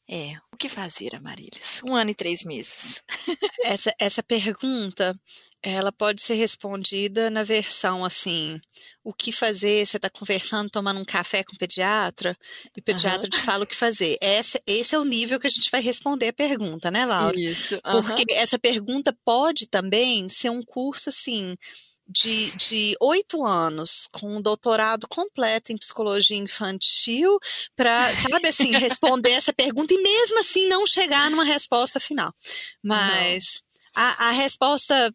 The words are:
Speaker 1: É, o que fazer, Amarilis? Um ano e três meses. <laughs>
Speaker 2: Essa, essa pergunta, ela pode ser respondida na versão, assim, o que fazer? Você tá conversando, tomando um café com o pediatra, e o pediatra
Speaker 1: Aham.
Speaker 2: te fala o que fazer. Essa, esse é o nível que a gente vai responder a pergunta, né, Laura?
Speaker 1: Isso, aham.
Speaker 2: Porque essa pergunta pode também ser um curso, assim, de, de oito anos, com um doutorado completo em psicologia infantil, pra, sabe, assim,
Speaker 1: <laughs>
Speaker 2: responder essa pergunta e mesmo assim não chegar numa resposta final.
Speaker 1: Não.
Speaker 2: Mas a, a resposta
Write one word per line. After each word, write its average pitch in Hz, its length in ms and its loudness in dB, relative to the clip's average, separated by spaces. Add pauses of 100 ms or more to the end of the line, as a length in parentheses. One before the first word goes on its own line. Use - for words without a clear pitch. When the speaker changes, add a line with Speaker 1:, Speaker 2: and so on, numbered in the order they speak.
Speaker 1:
É, 151 260 -10 (180)
o - 40 -20
que - 120 -8
fazer, - 480 -10
Amarilis? - 680 -6
Um 254 100 -4
ano 220 160 0
e 208 40 -6
três 170 300 -4
meses. - 580 -8 (240)
<laughs> - 380 -4
Speaker 2:
Essa, 208 340 -2
essa 208 240 -2
pergunta, 208 880 -2 (480)
ela 190 300 -2
pode 208 320 0
ser 233 120 0
respondida 202 920 0
na 220 140 -2
versão, 202 640 0
assim, 160 560 -4 (420)
o 214 100 -12
que - 200 -2
fazer? 208 520 0
Você 202 140 -4
tá 196 100 -4
conversando, 208 640 -4
tomando 196 300 -4
um 190 40 -8
café 190 380 -2
com 190 140 -12
o - 20 -20
pediatra, 185 800 0 (400)
e - 20 -12
o 196 60 -18
pediatra 190 380 0
Speaker 1:
Aham. 240 80 -8
Speaker 2:
te 196 100 2
fala 202 240 0
o - 20 -10
que - 80 -6
fazer. 214 460 0
Essa, 208 480 2
esse 226 260 2
é 311 60 2
o 294 40 -2
nível 233 360 0
que 285 80 -2
a - 20 4
gente - 180 2
vai 254 120 2
responder 247 480 0
a 233 40 -4
pergunta, 208 600 -2
né, 226 120 0
Laura? 185 320 0
Speaker 1:
Isso, 170 480 -4
aham. 214 180 2
Speaker 2:
Porque 220 220 0 (100)
essa 233 260 2
pergunta 240 520 0 (120)
pode 277 420 2
também 202 600 0
ser 233 220 -2
um 240 120 -6
curso, 262 460 -2
assim, 202 480 -2 (520)
de, 214 480 0
de 208 440 2
oito 320 440 2
anos, 165 680 2
com 208 240 -8
um 214 40 -6
doutorado 220 680 0
completo 233 640 -2
em 220 40 -6
psicologia 208 600 0
infantil, 214 1000 0 (380)
pra, 240 400 2
sabe, 311 320 2
assim, 269 240 2
Speaker 1:
<laughs> 262 80 4
Speaker 2:
responder 247 540 4
essa 285 200 2
pergunta 277 400 2
e 381 80 4
mesmo 440 380 4
assim 381 300 4
não 381 180 2
chegar 294 460 2
numa 320 100 2
resposta 277 560 2
final. 254 340 -4 (480)
Speaker 1:
Não. 208 140 -2
Speaker 2:
Mas 185 640 2 (360)
a, 233 320 2
a - 20 4
resposta 269 840 2